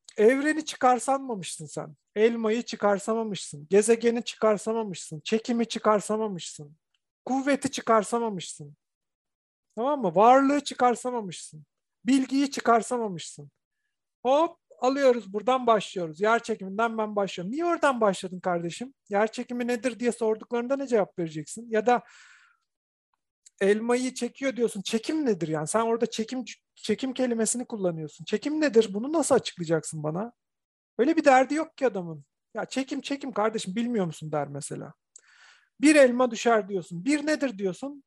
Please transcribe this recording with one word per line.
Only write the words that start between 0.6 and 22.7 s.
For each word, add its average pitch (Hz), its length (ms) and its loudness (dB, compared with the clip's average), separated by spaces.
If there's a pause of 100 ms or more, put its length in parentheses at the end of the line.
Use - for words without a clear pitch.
çıkarsamamışsın 247 1000 -2
sen. 151 300 -12 (200)
Elmayı 226 460 2
çıkarsamamışsın. 208 1080 -2
Gezegeni 226 540 4
çıkarsamamışsın. 214 960 -2
Çekimi 226 460 0
çıkarsamamışsın. 208 1080 -2 (480)
Kuvveti 269 460 0
çıkarsamamışsın. 214 1040 -2 (1000)
Tamam 262 260 -2
mı? 175 120 0
Varlığı 269 460 8
çıkarsamamışsın. 233 1080 -4 (380)
Bilgiyi 269 460 2
çıkarsamamışsın. 220 1000 -2 (720)
Hop 302 360 2 (220)
Alıyoruz, 247 520 2
buradan 240 340 0
başlıyoruz. 180 540 0
Yer 226 220 4
çekiminden 214 560 -4
ben 214 180 -4
başlıyorum. 190 360 -4
Niye 320 120 -4
oradan 330 360 2
başladın 185 400 0
kardeşim? 175 540 -4 (140)
Yer 208 240 0
çekimi 240 340 -6
nedir 233 340 -4
diye 240 120 0
sorduklarında 233 640 -4
ne 277 100 -6
cevap 214 320 0
vereceksin? 165 520 -8
Ya 214 160 0
da 240 160 4 (1600)